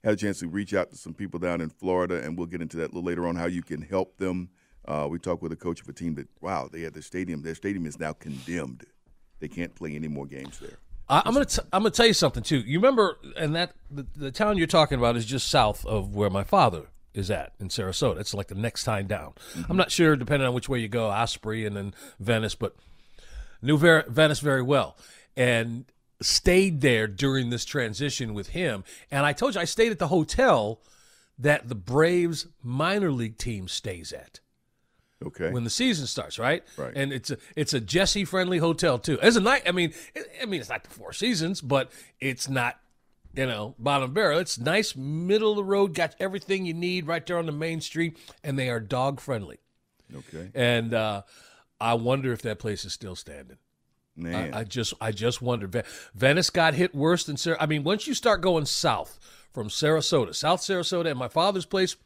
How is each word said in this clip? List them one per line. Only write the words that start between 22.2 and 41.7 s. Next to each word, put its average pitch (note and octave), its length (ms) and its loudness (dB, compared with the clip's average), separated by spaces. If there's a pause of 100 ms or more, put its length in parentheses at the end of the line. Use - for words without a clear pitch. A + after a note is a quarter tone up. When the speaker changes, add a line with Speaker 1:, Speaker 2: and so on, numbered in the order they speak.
Speaker 2:
but - 200 -6 (840)
knew D3 160 4
Ver-, D#3+ 300 8
Venice D3+ 320 4
very C3+ 220 2
well B2+ 360 2 (380)
and A#2+ 500 2 (360)
stayed F3+ 600 4
there A2+ 260 6
during C3 420 0
this A#2+ 160 -4
transition A#2+ 680 -4
with G2+ 160 -6
him. C3 340 -2 (260)
And C#3+ 160 2
I D3 80 4
told A#3 220 0
you F3 60 -2
I E3+ 40 -2
stayed A3+ 260 2
at G3+ 80 -4
the E3+ 80 0
hotel D#3 720 4 (580)
that C#3 300 2
the B2 60 -4
Braves D#3+ 720 2 (160)
minor D#3+ 480 0
league A#2 260 -4
team G2+ 300 -6
stays F2 440 -8
at. C#2 280 -16 (840)
Speaker 1:
Okay. - 280 -4
Speaker 2:
When B2 120 -4
the A2+ 80 -4
season G#3+ 340 0
starts, - 320 -8
right? C3+ 260 0 (140)
Speaker 1:
Right. - 180 -8
Speaker 2:
And C#3 160 -2
it's C3+ 200 -8
a, C3+ 60 -6 (180)
it's D3+ 180 -2
a C3+ 60 0
Jesse-friendly F3+ 800 0
hotel, D#3+ 400 2
too. D3 220 0
It's A3+ 140 8
a G#3 60 4
night, B3 240 4
I F3 60 2
mean, F3 220 0 (200)
it, - 140 -12 (140)
I C4 40 -6
mean, F#3+ 140 -4
it's A#2 100 -12
not A#2 140 -6
the - 80 -20
Four G2 200 -16
Seasons, F#3+ 480 -2
but C3 320 0 (280)